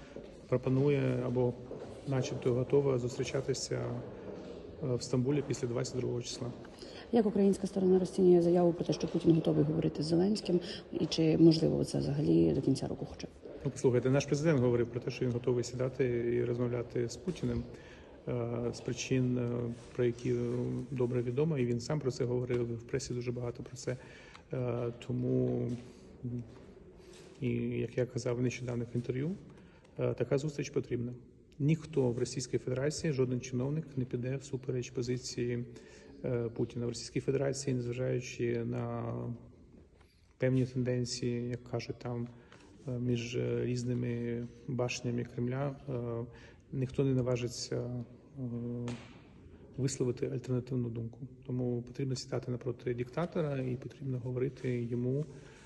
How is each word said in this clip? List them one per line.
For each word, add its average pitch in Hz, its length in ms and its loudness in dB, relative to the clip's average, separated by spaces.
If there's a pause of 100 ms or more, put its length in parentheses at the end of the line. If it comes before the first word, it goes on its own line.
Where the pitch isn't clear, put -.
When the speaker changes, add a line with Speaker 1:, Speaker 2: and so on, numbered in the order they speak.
(480)
Speaker 1:
пропонує 131 800 2
або 123 260 2 (560)
начебто 131 460 0
готова 135 440 4
зустрічатися, 127 760 -2 (1040)
е, 131 120 0
в 117 80 0
Стамбулі 131 460 2
після 127 200 -2
двадцять 123 280 -2
другого 120 260 -2
числа. 120 300 -6 (600)
Speaker 2:
Як 226 140 6
українська 196 400 4
сторона 185 320 6
розцінює 180 440 8
заяву 175 300 6
про - 120 -2
те, - 80 2
що 160 160 -2
Путін 165 240 6
готовий 160 320 6
говорити 156 380 0
з 151 40 -2
Зеленським, 180 540 4 (320)
і - 140 0
чи 160 320 4
можливо 156 460 8
це 143 140 -2
взагалі 151 540 4
до 143 80 2
кінця 135 260 2
року - 240 -6
хоча - 160 -12
б? - 40 -12 (340)
Speaker 1:
Ну, 143 60 -2
послухайте, 123 400 4
наш 139 160 4
президент 147 340 2
говорив 120 260 4
про 120 140 -6
те, - 100 -6
що 131 140 -4
він 123 80 2
готовий 120 320 0
сідати 131 400 -2 (300)
і 120 100 2
розмовляти 120 640 -2
з - 80 -10
Путіним, 120 460 -4 (680)
е, 120 460 -2
з - 60 -12
причин, 127 580 0
е, 120 120 0 (460)
про 123 80 4
які, 120 260 0
е, 123 60 2 (540)
добре 123 320 0
відомо, 139 360 2
і 123 80 2
він 120 140 2
сам 156 200 -2
про 131 100 0
це 123 140 0
говорив, 123 540 0
в 113 40 -12
пресі - 320 -4
дуже 123 180 -4
багато 123 300 -6
про - 140 -12
це. 127 200 -4 (560)
Е, 120 400 -2 (140)
тому, 123 600 2 (560)
м, 120 180 -6 (1000)
і, 127 80 -2 (100)
як 120 400 -2
я 127 80 4
казав 120 300 -2
в 123 40 0
нещодавних 120 540 -2
інтерв'ю, 127 360 0 (680)
е, 123 160 2
така 139 240 2
зустріч 143 320 -4
потрібна. 123 420 -2 (460)
Ніхто 143 520 2
в 117 80 -2
Російській 123 400 -2
Федерації, 139 540 -2
жоден 127 280 2
чиновник 139 440 -2 (120)
не 127 80 0
піде 123 320 -4
всупереч 127 540 -4
позиції, 123 760 -2 (600)
е, 120 240 0
Путіна. 120 380 -2
В - 20 -2
Російській 117 320 -4
Федерації, 135 560 0
незважаючи 120 880 -2
на 117 500 -4 (1200)
певні 131 280 4
тенденції, 123 840 0
як 120 160 -6
кажуть, - 340 -4
там, 120 300 -4 (600)
е, 123 100 -4
між, 120 380 0
е, 120 280 0
різними 120 840 -2 (220)
башнями 120 680 -2
Кремля, 131 420 -2 (120)
е, 135 40 -4 (800)
ніхто 135 320 0
не 135 100 4
наважиться, 123 600 0
е, 123 680 -8 (1300)
висловити 127 500 0
альтернативну 127 640 -2
думку. 117 300 -8 (280)
Тому 123 360 -2
потрібно 131 340 -4
сідати - 340 -6
напроти 123 440 -4
диктатора 147 640 -2
і 127 180 -2
потрібно 131 420 -6
говорити 127 640 -2
йому, 123 420 0 (420)